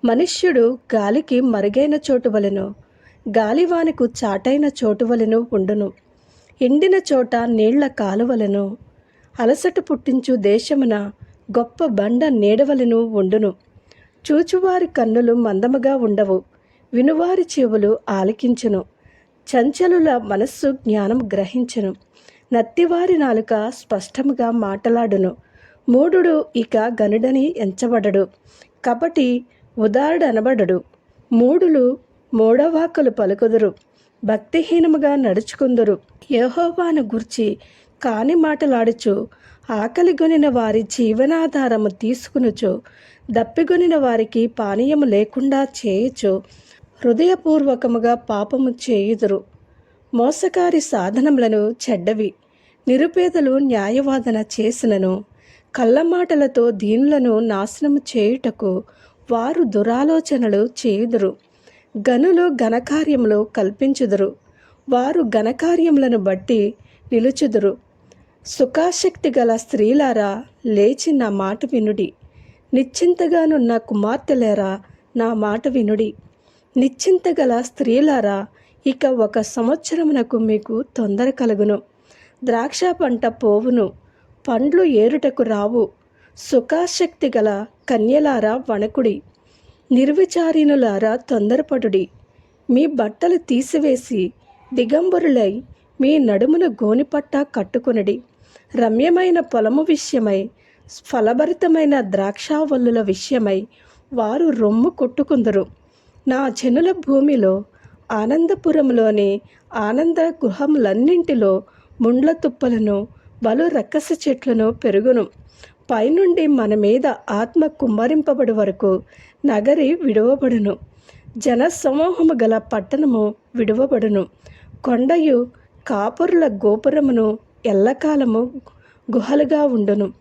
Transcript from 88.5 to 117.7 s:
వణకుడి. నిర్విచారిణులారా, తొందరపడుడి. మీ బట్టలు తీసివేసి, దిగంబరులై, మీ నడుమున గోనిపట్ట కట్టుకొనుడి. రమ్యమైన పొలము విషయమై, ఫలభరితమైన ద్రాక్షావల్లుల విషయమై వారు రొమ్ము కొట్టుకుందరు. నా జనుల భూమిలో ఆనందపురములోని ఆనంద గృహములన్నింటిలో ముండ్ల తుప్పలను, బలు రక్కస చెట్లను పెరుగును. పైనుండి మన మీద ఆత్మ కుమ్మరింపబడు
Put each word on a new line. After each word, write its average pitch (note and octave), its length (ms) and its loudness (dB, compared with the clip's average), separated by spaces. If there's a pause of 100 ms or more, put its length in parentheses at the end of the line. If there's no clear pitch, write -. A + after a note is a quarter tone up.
వణకుడి. G#3+ 460 -2 (760)
నిర్విచారిణులారా, C#4+ 1200 2
తొందరపడుడి. A#3 880 -2 (640)
మీ C4 160 4
బట్టలు D4 520 -2
తీసివేసి, C4 840 -2 (500)
దిగంబరులై, C4+ 800 0 (500)
మీ C4+ 160 4
నడుమున C4+ 560 2
గోనిపట్ట C4 640 -2 (200)
కట్టుకొనుడి. A3 600 -2 (600)
రమ్యమైన E4 640 2
పొలము A#3+ 500 0
విషయమై, A3 500 0 (640)
ఫలభరితమైన D4+ 960 0
ద్రాక్షావల్లుల A#3 1000 -2
విషయమై G3+ 580 -2 (520)
వారు A#3+ 380 -2
రొమ్ము A3+ 400 2
కొట్టుకుందరు. B3+ 720 -2 (640)
నా B3+ 120 0 (100)
జనుల C4 420 0
భూమిలో C4+ 640 2 (580)
ఆనందపురములోని A#3+ 1160 0 (460)
ఆనంద C4+ 440 0 (160)
గృహములన్నింటిలో B3+ 1200 0 (460)
ముండ్ల B3 320 2
తుప్పలను, A#3+ 680 -2 (460)
బలు A#3+ 240 0
రక్కస D4 420 -4 (100)
చెట్లను A#3+ 520 -2
పెరుగును. A3+ 520 0 (640)
పైనుండి D#4+ 640 2
మన A#3 280 2
మీద G#3+ 320 2 (220)
ఆత్మ A#3+ 380 0
కుమ్మరింపబడు C4 840 0